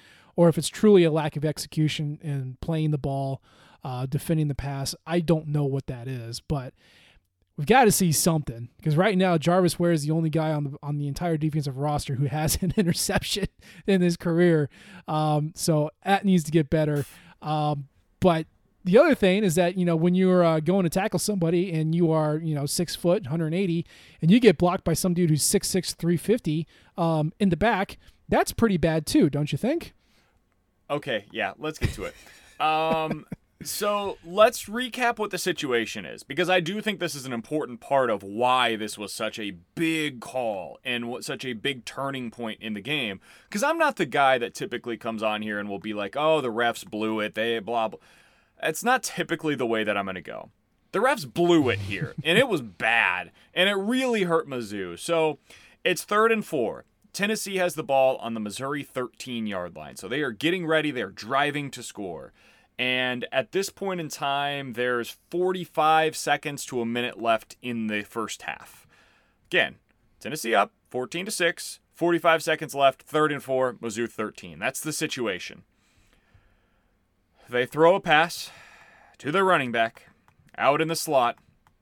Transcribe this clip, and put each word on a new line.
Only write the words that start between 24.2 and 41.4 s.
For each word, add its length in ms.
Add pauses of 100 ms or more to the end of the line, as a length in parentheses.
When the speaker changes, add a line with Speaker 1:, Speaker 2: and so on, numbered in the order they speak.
Speaker 1:
and 80
you 120
get 180
blocked 240
by 100
some 220
dude 160
who's 140
six 240
six, 260
three 220
fifty, 500 (320)
um, 400
in 120
the 60
back, 400 (320)
that's 220
pretty 280
bad 280
too, 240
don't 220
you 60
think? 360 (960)
Speaker 2:
Okay, 400
yeah, 280
let's 200
get 140
to 140
it. 540
Um, 640 (200)
<laughs> 180
so 640
let's 380
recap 560
what 100
the 80
situation 640
is, 200
because 260
I 80
do 220
think 180
this 160
is 100
an 80
important 480
part 300
of 140
why 500
this 240
was 140
such 260
a 140 (240)
big 440
call 640
and 240
what, 160
such 200